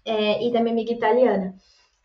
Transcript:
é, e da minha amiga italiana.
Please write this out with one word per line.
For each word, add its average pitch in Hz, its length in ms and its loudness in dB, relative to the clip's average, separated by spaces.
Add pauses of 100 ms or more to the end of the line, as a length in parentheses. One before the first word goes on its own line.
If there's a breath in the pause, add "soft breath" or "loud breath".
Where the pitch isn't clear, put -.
é, 214 420 -2
e 240 60 -2
da 233 80 2
minha 233 120 0
amiga 226 200 -2
italiana. 220 600 2 (500 soft breath)